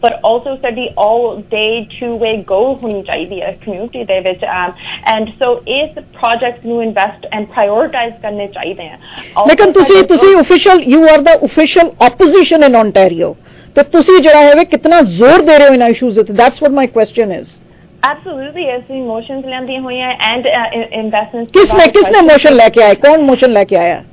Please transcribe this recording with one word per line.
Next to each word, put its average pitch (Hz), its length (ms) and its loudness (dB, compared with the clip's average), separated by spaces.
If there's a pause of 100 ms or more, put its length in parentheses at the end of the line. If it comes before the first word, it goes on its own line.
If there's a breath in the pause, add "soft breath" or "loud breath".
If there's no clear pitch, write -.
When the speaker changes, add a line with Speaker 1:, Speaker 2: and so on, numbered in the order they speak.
Speaker 1:
but 226 80 -2
also 247 480 -6
ਸਾਡੀ 240 260 -8
all 220 520 -4
day 214 440 -6
two 233 380 -12
way 220 140 -4
go 226 460 -6
ਹੋਣੀ 208 200 -10
ਚਾਹੀਦੀ 175 400 -10
ਹੈ 175 140 -10 (100)
ਕਮਿਊਨਿਟੀ 226 380 -12
ਦੇ 190 160 -4
ਵਿੱਚ। 180 180 -6
Um, 180 340 -8 (460 loud breath)
and 220 100 -6
so 240 400 -4
ਇਸ 294 300 -6
ਪ੍ਰੋਜੈਕਟ 240 680 -8
ਨੂੰ 233 160 -6
ਇਨਵੈਸਟ 208 440 -6 (100)
and 208 80 -8
prioritize 233 760 -4
ਕਰਨੇ 208 240 -10
ਚਾਹੀਦੇ 180 420 -14
ਆ। - 80 -20 (420 loud breath)
Also 208 100 0
Speaker 2:
ਲੇਕਿਨ 370 240 4
ਤੁਸੀਂ, 381 240 4
Speaker 1:
ਸਾਡੇ 381 100 4
Speaker 2:
ਤੁਸੀਂ 381 280 4
Speaker 1:
ਕੋਲ 339 80 4
Speaker 2:
official, 349 520 2
you 320 200 6
are 294 80 2
the 311 240 2
official 320 400 0
opposition 311 840 2
in 240 120 2
Ontario, 180 540 0 (400 soft breath)
ਤੇ - 80 2
ਤੁਸੀਂ 349 380 4
ਜਿਹੜਾ 294 220 6
ਹੈ 285 120 6
ਵੇ 339 100 4
ਕਿਤਨਾ 320 380 0
ਜ਼ੋਰ 240 400 4
ਦੇ 302 160 4
ਰਹੇ 285 100 6
ਹੋ 269 40 6
ਇਹਨਾਂ 247 160 2
ਇਸ਼ੂਜ਼ 233 300 -2
ਉੱਤੇ? 214 140 -2
That's 240 220 2
what 294 180 -2
my 277 140 -2
question 220 520 -4
is। - 80 -16 (680 soft breath)
Speaker 1:
Absolutely, 294 640 -10
ਅਸੀਂ 262 240 -12
ਮੋਸ਼ਨਸ 240 440 -10
ਲਿਆਂਦੀਆਂ 254 340 -10
ਹੋਈਆਂ 254 340 -8 (200)
and, 247 80 -8
uh, 226 400 -4
in-, - 100 -12
ਇਨਵੈਸਟਮੈਂਟਸ 220 580 -8
Speaker 2:
ਕਿਸ 403 240 2
ਨੇ, 403 40 -2
Speaker 1:
ਬਾਰੇ 330 120 2
Speaker 2:
ਕਿਸ 392 160 2
ਨੇ 392 60 -2
Speaker 1:
ਕੁਐਸਚਨ 349 200 4
Speaker 2:
ਮੋਸ਼ਨ 285 240 4
ਲੈ 226 120 6
ਕੇ 233 140 2
ਆਏ? 208 120 4
ਕੌਣ 302 280 4
ਮੋਸ਼ਨ 262 300 2
ਲੈ 202 120 0
ਕੇ 202 120 -2
ਆਇਆ? 170 360 -2